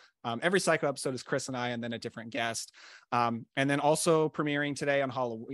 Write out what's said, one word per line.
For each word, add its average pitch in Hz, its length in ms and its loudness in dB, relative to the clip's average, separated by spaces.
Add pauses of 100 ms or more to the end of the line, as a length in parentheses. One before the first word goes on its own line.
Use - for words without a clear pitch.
(240)
Um, 120 180 -4
every 180 180 4
Psycho 160 300 2
episode 135 240 -4
is 123 80 -6
Chris - 280 -4
and 131 60 -4
I, 123 140 -2
and 117 140 -4
then 117 100 -6
a 113 60 -6
different 113 320 -10
guest. 117 420 -4 (380)
Um, 120 340 2 (100)
and 139 140 2
then 143 100 2
also 156 500 4
premiering 147 460 -2
today 139 280 0
on 131 80 -2
Hallow-, 117 420 -4